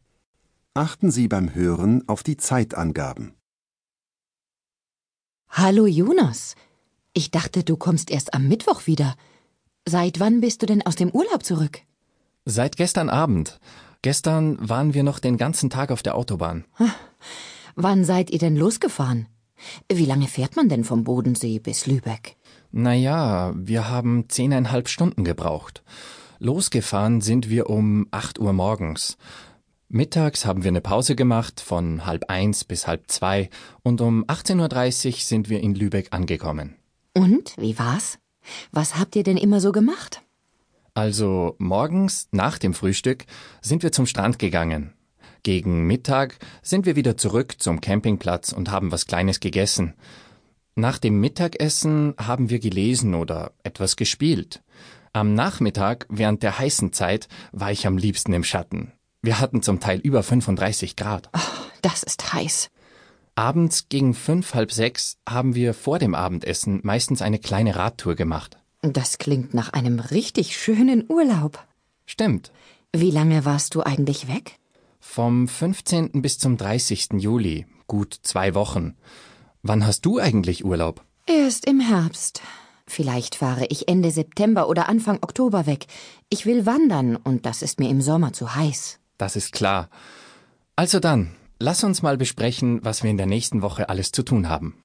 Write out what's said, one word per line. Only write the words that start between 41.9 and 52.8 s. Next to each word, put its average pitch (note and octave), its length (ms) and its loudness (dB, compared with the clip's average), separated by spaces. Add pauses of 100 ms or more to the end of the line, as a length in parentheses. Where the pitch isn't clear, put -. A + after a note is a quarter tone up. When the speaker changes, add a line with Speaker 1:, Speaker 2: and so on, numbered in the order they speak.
Speaker 3:
nach G#2+ 280 0
dem F#2 160 0
Frühstück A2+ 500 -2 (360)
sind D#3 220 0
wir D#3+ 100 0
zum B2+ 140 2
Strand A#2 320 0
gegangen. E2 540 -2 (500)
Gegen F2 440 2
Mittag B2+ 520 0 (240)
sind F#3 220 0
wir F3 120 2
wieder B2 200 2
zurück A2+ 420 0
zum E2 220 0
Campingplatz G2 720 0
und F#2+ 180 -4
haben F#2+ 220 0
was E2+ 140 -2
Kleines F#2 340 0
gegessen. F#2 540 0 (800)
Nach A#2+ 240 0
dem G#2+ 220 2
Mittagessen D3+ 960 0
haben A#2+ 320 -2
wir A#2+ 80 0
gelesen G#2+ 560 0